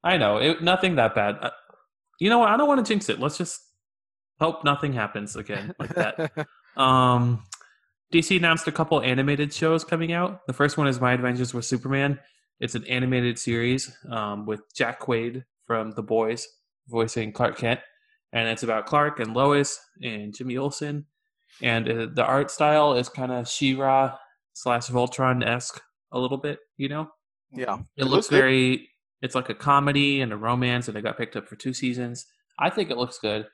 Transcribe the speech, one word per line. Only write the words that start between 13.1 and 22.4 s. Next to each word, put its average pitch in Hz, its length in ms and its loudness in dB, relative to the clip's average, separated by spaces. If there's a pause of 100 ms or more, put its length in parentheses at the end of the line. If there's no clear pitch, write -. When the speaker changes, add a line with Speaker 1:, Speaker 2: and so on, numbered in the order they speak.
Speaker 1:
series, 120 560 -2 (140)
um, 104 360 -6
with 107 140 -6 (160)
Jack 120 240 -2
Quaid 120 460 -4 (200)
from 110 260 -4
The 107 120 -8
Boys 110 420 -2 (440)
voicing 113 420 -2
Clark - 260 0
Kent. 117 220 -2 (540)
And 113 160 0
it's 113 140 -4
about 110 240 -2
Clark 147 340 0
and 110 120 -4
Lois 143 460 2 (240)
and 107 320 -10
Jimmy 127 220 -8
Olsen. 147 480 -6 (560)
And, 117 280 0
uh, 113 240 -2
the 120 120 2
art 139 260 2